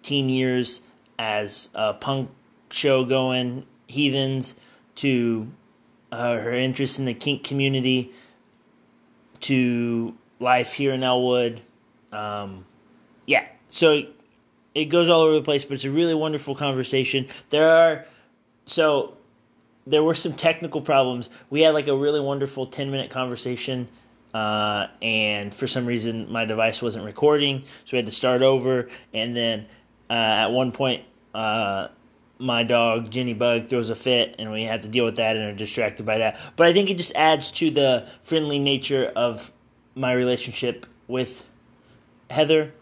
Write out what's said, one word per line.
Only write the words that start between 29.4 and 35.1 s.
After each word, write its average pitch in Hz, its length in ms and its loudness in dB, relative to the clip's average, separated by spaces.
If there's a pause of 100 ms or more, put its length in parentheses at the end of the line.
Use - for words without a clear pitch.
uh, - 40 -2
at 110 380 2
one 127 200 0
point, 131 320 -2 (300)
uh, 107 560 -2 (520)
my 120 220 0
dog 117 480 2
Jenny 123 220 -4
Bug 117 340 0
throws 120 220 -2
a 113 60 -4
fit, 120 440 0
and 110 120 -10
we 110 120 -6
have 110 180 -4
to 107 60 -12
deal 120 160 2
with 113 140 -2